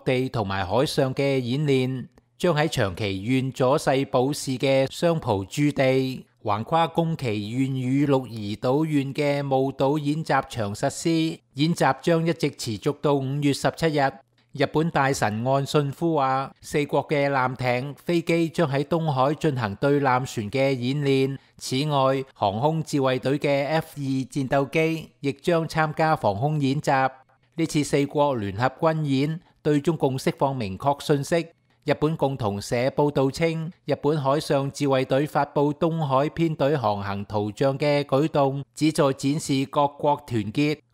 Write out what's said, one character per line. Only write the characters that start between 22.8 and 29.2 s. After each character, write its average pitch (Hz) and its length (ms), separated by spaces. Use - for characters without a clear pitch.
自 - 140
衛 131 220
隊 139 200
嘅 143 260
F 160 300
二 143 80
戰 135 440
鬥 139 220
機 160 400
亦 139 120
將 165 340
參 156 280
加 160 200
防 101 200
空 147 260
演 135 180
習。 131 300
呢 165 120
次 151 160
四 143 240
國 143 280
聯 101 200
合 120 100
軍 160 240
演 143 360